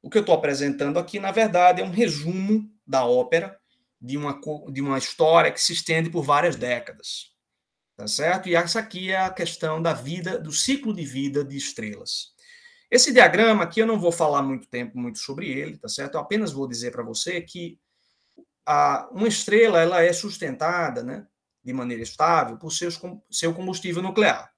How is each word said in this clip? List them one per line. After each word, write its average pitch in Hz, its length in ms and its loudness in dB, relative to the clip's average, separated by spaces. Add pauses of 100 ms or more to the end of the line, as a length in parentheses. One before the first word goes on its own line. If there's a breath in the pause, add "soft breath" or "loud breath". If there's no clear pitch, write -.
O - 80 -16
que 220 80 4
eu 202 60 2
tô 180 80 4
apresentando 143 640 0
aqui, 185 220 -6
na 190 100 -4
verdade, 180 500 4
é 190 40 -2
um 185 80 -6
resumo 190 760 0 (160)
da 131 220 2
ópera, 127 500 2 (440)
de 127 160 -8
uma 143 180 -4
co-, 147 340 -10
de 135 120 -8
uma 139 180 0
história 156 540 4
que - 100 -6
se - 100 0
estende 165 380 -2
por 156 140 -4
várias 147 320 2
décadas, - 760 -6 (640)
tá 107 120 -10
certo? 175 400 -2
E 170 80 4
essa 170 240 2
aqui 185 320 -8
é 190 60 0
a 185 120 0
questão 165 500 -4
da 165 120 0
vida, 170 480 -6
do 156 100 -12
ciclo 240 420 -2
de 175 120 -6
vida 135 400 -2
de 139 120 -10
estrelas. - 760 -10 (580 soft breath)
Esse 254 220 4
diagrama 214 500 6
aqui, 165 160 -4
eu 220 80 2
não 220 140 0
vou 170 100 4
falar 151 320 2
muito 135 240 -4
tempo, 123 320 -8
muito 120 220 -8
sobre 120 280 -10
ele, 131 300 -8
tá 110 100 -14
certo? 139 280 -8
Eu 151 40 -2
apenas 202 300 -2
vou 135 160 -6
dizer 120 240 -6
pra 117 140 -8
você 170 360 -6
que 170 380 -14 (840)
a, 147 460 2
uma 202 160 -2
estrela, 214 540 4
ela 170 220 4
é 175 100 6
sustentada, 160 880 -4
né, 160 240 -10 (380)
de 127 80 -10
maneira 123 280 -6
estável 135 560 0
por 160 140 -14
seus - 260 -6
com-, - 320 -14
seu 165 240 -2
combustível 180 480 -6
nuclear. 185 580 0